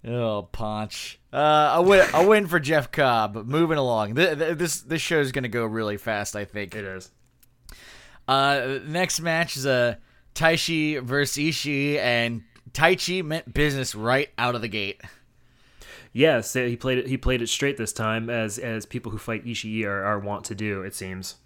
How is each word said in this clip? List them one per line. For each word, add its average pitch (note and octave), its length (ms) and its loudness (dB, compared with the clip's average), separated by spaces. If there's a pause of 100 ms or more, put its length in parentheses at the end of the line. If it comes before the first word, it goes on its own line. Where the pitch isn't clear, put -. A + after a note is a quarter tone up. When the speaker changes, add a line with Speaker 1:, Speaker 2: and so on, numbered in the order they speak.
Speaker 1:
Oh, A2+ 460 -2
paunch. - 680 -8 (140)
Uh, D3+ 420 4
a E3+ 60 4
win, F#3 320 8
a E3 120 6
win G#3 220 6
for E3+ 120 2
Jeff C#3+ 320 0
Cobb. A#2 440 2 (120)
Moving D#3 300 2
along. A2+ 380 0
Th-, D#3 220 2
th-, D#3+ 200 0
this, E3 240 -2
this D3 200 -4
show D#3+ 180 0
is C3+ 120 0
gonna C3 180 -4
go A#2 160 -2
really G#2+ 320 -4
fast, G#2 380 -4
I G#2 100 -6
think. G2+ 300 -10
Speaker 2:
It G#2 100 -8
is. F#2+ 260 -12 (1160)
Speaker 1:
Uh, C3+ 580 2
next F3 340 -2
match E3 380 -2
is, C3 80 -6
uh, B2 300 2 (400)
Taichi D#3 680 2
versus C#3 420 -2
Ishii, D3 540 -2
and A#2 460 0 (280)
Taichi F3 520 2
meant D#3 300 -8
business C#3 420 0
right B2 420 0
out A#2+ 180 0
of A2+ 60 -4
the A#2 60 -6
gate. G2+ 340 -6 (1120)
Speaker 2:
Yes, C#3+ 400 2
he B2 240 -2
played B2+ 220 -2
it, B2+ 80 -6
he C3+ 100 -4
played C3 240 0
it A#2 80 -4
straight C#3 280 -2
this A2 140 -4
time, A2+ 380 -4
as, A2 300 -4
as A2+ 260 -6
people A#2+ 260 -10
who G#2+ 60 -8
fight A2 280 -8
Ishii A2 400 -6
are, G2 180 -4
are G#2 160 0
wont G2+ 260 -6
to G#2+ 100 -8
do, G2 280 -4
it G2+ 120 -10
seems. F#2 400 -10 (100)